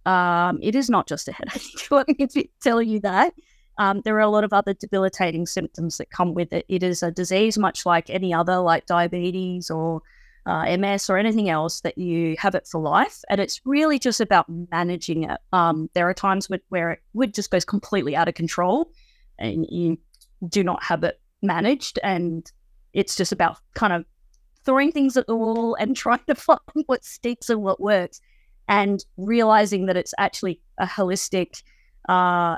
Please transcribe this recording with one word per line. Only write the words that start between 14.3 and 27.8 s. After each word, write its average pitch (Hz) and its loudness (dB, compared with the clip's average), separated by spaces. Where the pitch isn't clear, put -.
managing 170 -2
it. - -6
Um, 165 2
there 175 2
are 185 0
times 196 -2
where, 190 -4
where 170 -2
it - -10
would 220 -2
just - -6
goes 180 0
completely 185 -2
out 165 2
of 170 -6
control 180 0
and 131 -4
you 170 -2
do 202 0
not 175 -2
have 160 -2
it - -4
managed. 196 0
And 175 -4
it's 196 -2
just 180 -2
about 175 0
kind 202 0
of 170 -2
throwing 277 4
things 269 0
at 247 0
the 226 0
wall 226 0
and 220 -2
<laughs> - -
trying - 0
to 294 2
find - 4
what 247 -2
sticks - -8
and 220 0
what 196 0
works, 190 0